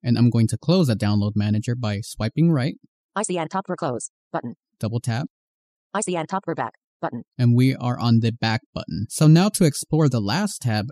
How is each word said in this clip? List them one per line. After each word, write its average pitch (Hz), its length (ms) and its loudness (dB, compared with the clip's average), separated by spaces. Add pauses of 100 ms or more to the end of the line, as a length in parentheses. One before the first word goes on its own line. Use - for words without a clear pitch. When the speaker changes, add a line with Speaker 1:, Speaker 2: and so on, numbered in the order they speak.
Speaker 1:
And 117 140 0
I'm 120 140 4
going 113 180 2
to 113 80 -4
close 170 300 2
the 113 100 0
download 104 380 0
manager 107 400 0
by 107 260 -4
swiping 151 500 0
right. 143 260 0 (380)
Speaker 2:
I 202 100 -4
C 180 120 -4
N 165 120 -4
top 190 180 -6
for 180 100 -4
close 127 340 -4 (220)
button. 180 220 -6 (260)
Speaker 1:
Double 113 200 -2
tap. 120 260 -4 (640)
Speaker 2:
I 202 80 -4
C 180 160 -4
N 165 100 -4
top 196 180 -6
for 165 100 -4
back 127 180 -6 (280)
button. 127 220 -8 (160)
Speaker 1:
And 120 160 4
we 127 220 4
are 123 220 -4
on 117 220 2
the 113 120 0
back 113 300 -2 (120)
button. 87 340 -8
So - 180 2
now 165 240 8
to - 140 0
explore 151 440 0
the 123 120 0
last 143 420 -2
tab 107 300 -2